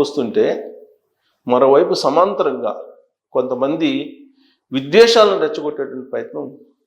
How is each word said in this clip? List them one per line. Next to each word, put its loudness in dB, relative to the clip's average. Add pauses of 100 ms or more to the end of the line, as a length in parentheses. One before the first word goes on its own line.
వస్తుంటే, -2 (1080)
మరోవైపు 4 (120)
సమాంతరంగా -2 (600)
కొంతమంది -2 (840)
విద్వేషాలను 6
రెచ్చగొట్టేటువంటి -6
ప్రయత్నం -10 (420)